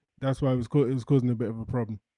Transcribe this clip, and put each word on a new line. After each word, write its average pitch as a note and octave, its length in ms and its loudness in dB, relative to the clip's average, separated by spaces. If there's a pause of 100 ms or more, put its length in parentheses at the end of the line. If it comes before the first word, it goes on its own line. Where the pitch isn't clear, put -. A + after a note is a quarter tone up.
(200)
that's C3+ 220 -2
why C3+ 100 2
it B2+ 40 4
was B2 120 -2
cau-, C#3+ 160 2
it B2 100 0
was B2+ 100 -4
causing B2+ 280 2
a A#2 40 0
bit A2 140 -4
of A2+ 100 -8
a A2+ 60 -8
problem. A2 340 -4 (180)